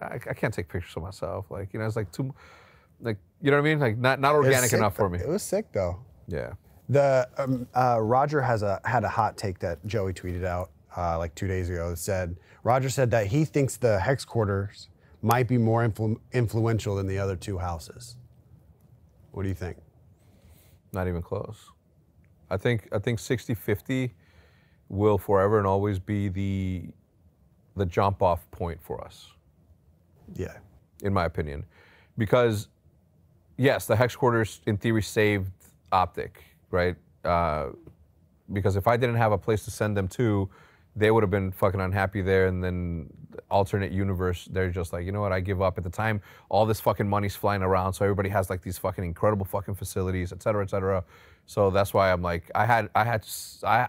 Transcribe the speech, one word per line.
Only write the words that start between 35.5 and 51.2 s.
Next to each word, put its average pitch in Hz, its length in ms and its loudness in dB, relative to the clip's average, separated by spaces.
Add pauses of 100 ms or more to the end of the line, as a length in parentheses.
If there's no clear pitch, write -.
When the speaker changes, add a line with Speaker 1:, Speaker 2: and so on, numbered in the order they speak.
Speaker 1:
Optic, - 500 -2 (280)
right? 90 260 0 (280)
Uh, 78 440 0 (840)
because 98 240 0
if 98 100 -2
I 117 100 4
didn't 120 200 2
have 113 160 4
a 101 60 2
place 107 260 -2
to - 60 -12
send 107 260 -2
them 95 120 0
to, 101 400 0 (460)
they 107 160 6
would 113 120 6
have 98 80 2
been 95 220 0
fucking 98 280 0
unhappy 95 420 0
there, 95 240 6
and 92 180 0
then 87 460 -4 (400)
alternate 98 420 0
universe, 92 580 -2
they're 92 200 -2
just 87 240 -6
like, 87 100 -6
"You 95 80 -6
know 104 80 -4
what, 101 100 -2
I 92 100 0
give 92 200 -2
up." 95 160 0
At 85 80 -6
the 87 60 -8
time, 107 320 -2 (260)
all 107 160 4
this 110 160 0
fucking 107 260 0
money's 101 300 -2
flying 101 240 0
around, 95 320 2
so 101 140 -2
everybody 98 240 0
has, 95 180 0
like, 92 140 -6
these 90 160 -8
fucking 95 260 -6
incredible 98 400 0
fucking 95 300 -6
facilities, 92 580 -4
et 87 100 -16
cetera, 104 220 0
et 98 60 -8
cetera. 95 340 -2 (400)